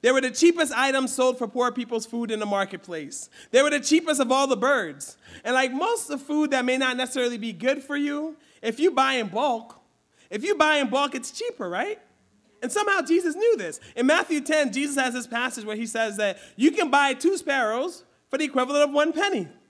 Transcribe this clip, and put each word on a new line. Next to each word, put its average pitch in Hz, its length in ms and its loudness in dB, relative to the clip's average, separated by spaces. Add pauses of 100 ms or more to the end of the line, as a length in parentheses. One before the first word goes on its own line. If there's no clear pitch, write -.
They 240 120 4
were 262 100 4
the 254 80 -2
cheapest 339 420 4
items 269 420 0
sold 254 220 2
for 247 100 -4
poor 247 240 0
people's 233 360 -6
food 233 240 -6
in 214 100 -2
the 208 60 -2
marketplace. 190 800 -6 (220)
They 247 100 6
were 294 80 4
the 294 120 0
cheapest 311 380 2
of 254 140 2
all 269 140 4
the 262 100 0
birds. 202 640 -2 (260)
And 240 100 -2
like 262 160 2
most 381 380 -2
of 285 140 -6
food 302 300 -2
that 254 120 0
may 254 140 0
not 254 180 -2
necessarily 247 400 -4
be 220 160 -8
good 254 300 -2
for 285 160 -6
you, 294 400 -6 (240)
if 226 180 -4
you 339 120 4
buy 269 240 2
in 220 120 -4
bulk, 226 500 -4 (520)
if 214 120 -6
you 392 120 0
buy 302 220 4
in 277 120 0
bulk, 277 260 0
it's 254 180 -8
cheaper, 440 360 -8
right? 254 300 -4 (640)
And 247 100 -6
somehow 403 300 0
Jesus 330 340 0
knew 427 220 2
this. 170 200 -8 (160)
In 247 120 0
Matthew 311 340 2
ten, 294 320 0
Jesus 277 240 -2
has 262 160 0
this 240 140 -6
passage 240 400 -6
where 214 100 -6
he 226 80 -4
says 220 320 -2
that 202 220 -2 (180)
you 269 140 6
can 339 200 0
buy 277 220 4
two 330 240 0
sparrows 269 680 -2 (260)
for 277 80 -4
the 311 80 0
equivalent 269 380 2
of 285 100 -2
one 302 180 4
penny. 320 360 0 (220)